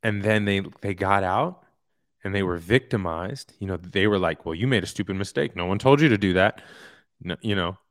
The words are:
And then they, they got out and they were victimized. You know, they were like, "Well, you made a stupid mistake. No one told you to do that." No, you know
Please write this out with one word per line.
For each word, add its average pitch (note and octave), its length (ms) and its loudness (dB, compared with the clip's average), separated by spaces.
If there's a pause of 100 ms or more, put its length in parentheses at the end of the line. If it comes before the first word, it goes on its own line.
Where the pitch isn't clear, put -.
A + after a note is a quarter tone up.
And G#2 200 -2
then G#2+ 240 2
they, G2 160 0 (180)
they G2+ 140 -6
got G2 280 2
out A#2+ 420 -2 (600)
and G2 100 -6
they G2 80 -2
were F2+ 140 -2
victimized. F#2+ 1040 -4
You G2 80 -8
know, F#2+ 80 -4
they F2+ 320 0
were G2+ 100 2
like, E2 260 -2
"Well, E2 100 -6
you F#2+ 120 -4
made A#2+ 160 2
a - 40 -6
stupid G2 280 -6
mistake. G2+ 400 -4
No F2 120 -4
one G2 120 0
told C#3 220 6
you D#3 80 6
to A2 100 4
do G2 140 2
that." F#2 300 2 (600)
No, E2+ 180 -6
you G#2 140 -2
know F#2 240 -2 (120)